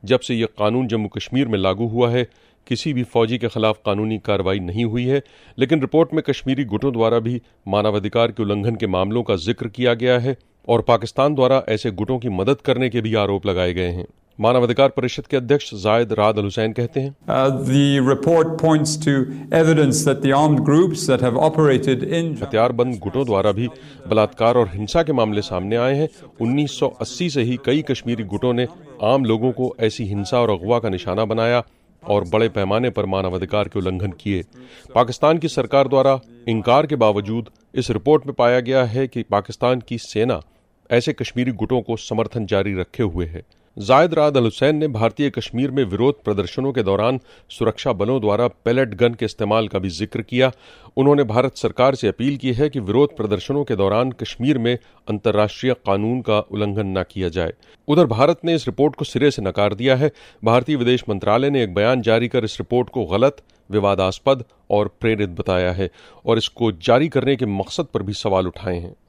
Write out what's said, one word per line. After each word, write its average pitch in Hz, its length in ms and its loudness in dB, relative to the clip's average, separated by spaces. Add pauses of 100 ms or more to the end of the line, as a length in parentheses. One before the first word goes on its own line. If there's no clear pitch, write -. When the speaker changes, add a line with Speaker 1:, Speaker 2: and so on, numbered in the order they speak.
Speaker 1:
जब 123 140 2
से - 160 -6
ये 113 100 -2
कानून 113 420 -2
जम्मू 107 200 -2
कश्मीर 127 400 -4
में 107 120 -2
लागू 95 280 0
हुआ 120 220 0
है, 120 180 0 (400)
किसी 143 260 -4
भी 123 100 -2
फौजी 117 340 0
के 113 100 -4
खिलाफ 107 380 0
कानूनी 107 320 -2
कार्रवाई 98 420 -2
नहीं 95 260 -4
हुई 117 200 -2
है, 135 180 0 (360)
लेकिन 135 220 2
रिपोर्ट 160 320 2
में 160 100 0
कश्मीरी 131 400 -2
गुटों 117 300 -2
द्वारा 113 260 2
भी 117 220 -4 (260)
मानवाधिकार 104 640 0
के 110 120 -4
उल्लंघन 104 320 -2
के 110 120 -4
मामलों 98 360 0
का 104 120 0
जिक्र 98 320 -4
किया 120 260 0
गया 123 260 2
है 123 180 -4 (300)
और 113 140 2
पाकिस्तान 131 540 0
द्वारा 131 340 2
ऐसे 110 220 -2
गुटों 107 280 -4
की 120 100 -6
मदद 98 260 0
करने 127 340 -2
के 117 120 -2
भी 110 140 -2
आरोप 98 300 0
लगाए 90 280 0
गए 90 140 -2
हैं। 87 180 -6 (340)
मानवाधिकार 120 500 4
परिषद - 380 -6
के 143 100 -2
अध्यक्ष 131 360 0
जायद 107 400 0
राद 104 240 2
अल 104 60 0
हुसैन 110 300 -2
कहते 120 260 -4
हैं, 139 160 -8 (140)
Speaker 2:
Uh, 135 280 2
the 139 580 2
report 160 500 2
points 151 320 2 (100)
to 139 180 2 (280)
evidence 156 540 4
that 139 180 0
the 135 120 4
armed 147 320 4
groups 160 300 4 (100)
that 123 140 2
have 123 140 2
operated 151 680 2
in 131 400 -4
Speaker 1:
हथियारबंद 120 560 0
गुटों 101 260 -2
द्वारा 104 260 2
भी 110 160 -2 (400)
बलात्कार 110 480 2
और 117 180 2
हिंसा 107 300 -2
के 151 100 -2
मामले 107 280 0
सामने 98 340 -4
आए 127 200 0
हैं। 156 140 -2 (320)
उन्नीस 135 380 -2
सौ 139 80 0
अस्सी - 420 -6
से 139 120 -2
ही 123 240 -2
कई 143 160 2
कश्मीरी 117 420 -4
गुटों 104 300 -2
ने 123 140 0 (360)
आम 127 220 2
लोगों 113 260 0
को 123 280 -4
ऐसी 113 240 -2
हिंसा 101 360 -2
और 117 100 2
अगवा 101 300 0
का 110 100 -4
निशाना 95 360 -2
बनाया 113 380 0 (440)
और 104 160 2
बड़े 110 260 2
पैमाने 104 400 -2
पर 104 160 -4
मानवाधिकार 95 600 -2
के 104 120 -6
उल्लंघन 95 320 -4
किए। 92 320 -4 (520)
पाकिस्तान 123 420 2
की 160 100 -4
सरकार 139 400 0
द्वारा 131 320 4 (280)
इनकार 123 400 2
के 143 80 -2
बावजूद 107 540 0 (260)
इस 123 160 -4
रिपोर्ट 139 340 2
में 139 100 -8
पाया 123 240 4
गया 127 240 2
है 127 240 -2
कि 120 160 -6
पाकिस्तान 113 560 -2
की 117 180 -10
सेना 110 440 -2 (500)
ऐसे 123 220 2
कश्मीरी 123 380 -4
गुटों 117 300 -2
को 113 160 -4
समर्थन 110 480 -4
जारी 98 280 0
रखे 90 300 -4
हुए 87 220 -2
है। 82 180 -12 (360)
जायद 139 340 4
राद 151 240 4
अल 123 60 4
हुसैन 135 320 2
ने 156 120 0
भारतीय 123 420 0
कश्मीर 123 420 -4
में 135 120 0
विरोध 113 400 0
प्रदर्शनों 107 480 -2
के 120 120 -2
दौरान 104 360 0 (300)
सुरक्षा - 440 -2
बलों 110 280 0
द्वारा 104 260 0
पेलेट 120 420 -2
गन 117 240 0
के 113 120 -6
इस्तेमाल 107 420 0
का 98 120 -4
भी 95 100 -4
जिक्र 95 320 -6
किया। 123 300 0 (460)
उन्होंने 143 260 4
भारत 123 340 0
सरकार 127 380 2
से 120 120 -2
अपील 131 300 -2
की 127 160 -2
है 143 160 0
कि 135 100 -6
विरोध 120 380 2
प्रदर्शनों 117 460 -2
के 131 120 -2
दौरान 104 360 0
कश्मीर 123 460 -2
में 120 200 0 (320)
अंतर्राष्ट्रीय 107 640 0
कानून 107 480 -2
का 110 180 0
उल्लंघन 101 580 -4
न 92 60 -2
किया 92 260 -4
जाए। 82 240 -4 (340)
उधर 156 180 4
भारत 131 400 2
ने 165 100 0
इस 151 120 -4
रिपोर्ट 139 280 0
को 151 100 -6
सिरे 143 260 2
से 120 100 -6
नकार 101 320 0
दिया 127 220 2
है। 147 160 0 (320)
भारतीय 123 320 2
विदेश 123 340 2
मंत्रालय 110 400 0
ने 135 140 2
एक 95 100 -4
बयान 117 280 2
जारी 113 260 2
कर 120 160 0
इस - 160 -8
रिपोर्ट 120 300 0
को 117 160 -4
गलत, 104 320 2 (340)
विवादास्पद 101 720 2 (260)
और 104 180 2 (140)
प्रेरित 107 280 0
बताया 90 420 -2
है 90 180 -2 (360)
और 113 120 2
इसको 113 340 -2
जारी 123 380 2
करने 131 260 0
के 117 100 -4
मकसद 98 380 -4
पर 110 200 -6
भी 101 100 -6
सवाल 95 340 0
उठाए 90 320 -6
हैं। 87 160 -14 (140)